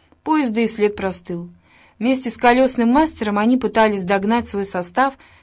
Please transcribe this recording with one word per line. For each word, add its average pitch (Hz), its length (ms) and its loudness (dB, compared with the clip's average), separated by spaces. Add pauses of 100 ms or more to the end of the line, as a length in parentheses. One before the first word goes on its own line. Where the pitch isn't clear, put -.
(220)
поезда 247 380 0
и 226 80 2
след 208 260 0
простыл. 180 560 -8 (480)
Вместе 254 320 0
с - 60 -6
колесным 247 540 2
мастером 254 460 0
они 226 200 2
пытались 214 480 2
догнать 202 420 0
свой 202 180 -6
состав 190 540 -2 (240)